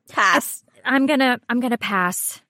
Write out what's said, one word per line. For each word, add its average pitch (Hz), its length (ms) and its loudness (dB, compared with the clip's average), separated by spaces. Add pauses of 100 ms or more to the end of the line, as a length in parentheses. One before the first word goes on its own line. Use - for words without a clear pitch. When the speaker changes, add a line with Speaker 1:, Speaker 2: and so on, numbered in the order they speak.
(100)
Speaker 1:
Pass. 202 520 0 (220)
Speaker 2:
I'm 269 220 2
gonna, 262 420 2
I'm 240 120 0
gonna 240 180 -2
pass. 180 720 -4